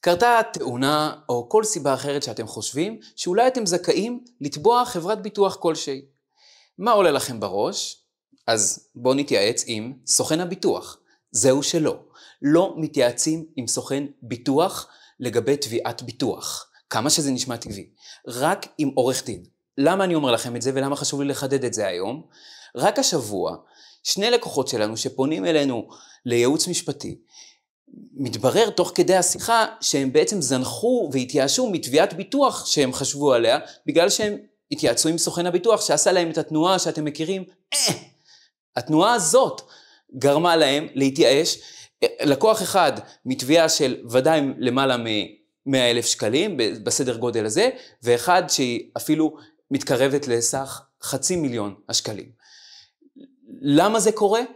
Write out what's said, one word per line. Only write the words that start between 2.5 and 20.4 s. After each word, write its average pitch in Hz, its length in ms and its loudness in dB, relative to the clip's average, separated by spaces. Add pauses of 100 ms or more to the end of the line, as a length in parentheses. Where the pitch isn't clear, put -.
שאולי 202 300 2
אתם 254 200 0
זכאים 180 580 -2 (160)
לתבוע 190 440 2
חברת 190 380 -4
ביטוח 196 340 -2
כלשהי. 147 480 -4 (760)
מה 202 120 0
עולה 202 200 6
לכם 127 300 -2
בראש? 104 640 -6 (420)
אז - 480 -2
בואו 127 200 0
נתייעץ 123 520 0
עם 113 260 -6 (140)
סוכן 156 340 0
הביטוח. 180 580 -4 (320)
זהו 135 320 2
שלא. 151 360 0 (440)
לא 165 340 4
מתייעצים 156 680 0 (100)
עם 120 100 -8
סוכן 135 380 -4 (180)
ביטוח 135 680 -2 (320)
לגבי 120 360 0
תביעת 117 460 -6
ביטוח, - 680 -8 (200)
כמה 120 200 0
שזה 147 200 0
נשמע 123 260 -6
טבעי. 101 340 -14 (360)
רק 135 400 -2 (120)
עם 139 160 0
עורך 127 300 0
דין. 87 200 -10 (340)
למה 180 260 2
אני 175 100 0
אומר 143 160 2
לכם 120 260 -2